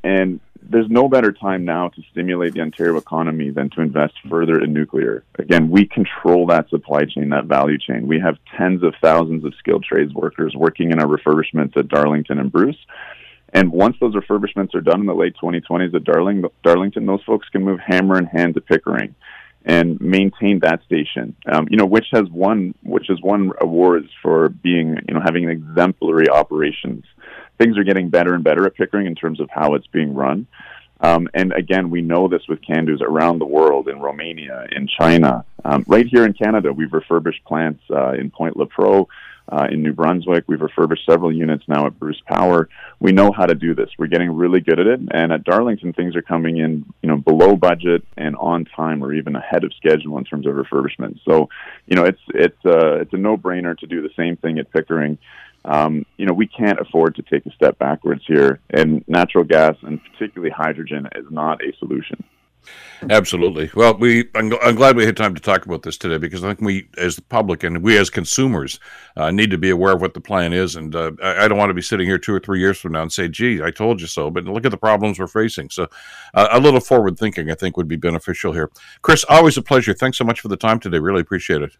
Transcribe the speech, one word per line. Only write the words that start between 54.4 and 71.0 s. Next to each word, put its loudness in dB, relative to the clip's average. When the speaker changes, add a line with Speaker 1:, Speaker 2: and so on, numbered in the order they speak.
Speaker 1:
at -8
Pickering. -2
Um, 0
you -6
know, 0
we 0
can't -2
afford 0
to -10
take -4
a -12
step 2
backwards -2
here, 4
and 2
natural 2
gas, 4
and -10
particularly -8
hydrogen, -8
is -14
not -6
a -8
solution. -10
Speaker 2:
Absolutely. 2
Well, 4
we, 2
I'm, 0
I'm 4
glad 6
we 4
had 0
time -2
to -14
talk 0
about -10
this -12
today, -4
because -8
I -4
think -6
we, -4
as -4
the -18
public -2
and -6
we 2
as 2
consumers, -4
uh, -2
need 0
to -2
be 0
aware 2
of 0
what -4
the -14
plan -2
is. -2
And, -12
uh, -6